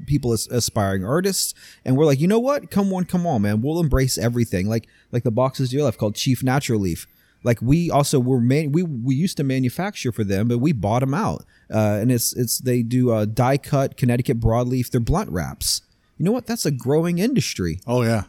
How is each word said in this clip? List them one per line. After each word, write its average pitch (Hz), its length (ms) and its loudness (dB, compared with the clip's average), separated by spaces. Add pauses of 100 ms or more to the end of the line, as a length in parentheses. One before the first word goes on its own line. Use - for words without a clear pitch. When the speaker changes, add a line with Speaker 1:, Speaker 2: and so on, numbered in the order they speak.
Speaker 1:
people 139 260 0
as, - 160 -2
aspiring 98 560 -2
artists. 165 500 -2 (300)
And 131 120 2
we're 156 100 4
like, 139 120 4
"You 160 80 2
know 220 140 2
what? 269 320 -2
Come 196 200 0
on, 185 120 -2
come 180 200 -2
on, 135 180 0
man. 104 200 0
We'll 156 160 -2
embrace 135 400 2
everything." 113 500 0
Like, 113 200 -4 (240)
like 120 100 -2
the 127 80 0
Boxes 127 400 0
Dear 143 140 0
Life 120 120 0
called 107 200 -2
Chief 131 260 0
Natural 127 380 0
Leaf. 90 260 -2 (380)
Like, 117 180 2
we 156 260 2
also 143 300 2
were 123 220 2
man-, 135 320 2
we, 175 100 2
we 135 320 -2
used 170 220 0
to 151 80 -2
manufacture 131 640 -2
for 110 140 -2
them, 98 240 0
but 120 100 2
we 151 140 2
bought 120 320 0
'em 135 100 0
out. 156 300 -2 (280)
Uh, 107 280 2
and 120 100 2
it's, 120 220 0
it's, - 260 -2
they 123 240 0
do, 123 300 2
uh, 107 140 2
die 127 320 2
cut - 380 -2
Connecticut 123 440 0
broadleaf. 120 500 0
They're 127 100 0
blunt 143 300 0
wraps. - 520 -4 (360)
You 143 60 -2
know 196 80 2
what? 247 140 -4
That's 233 200 -6
a 180 40 0
growing 156 480 0
industry. 127 680 -2
Speaker 2:
Oh, 123 160 2
yeah. 113 260 0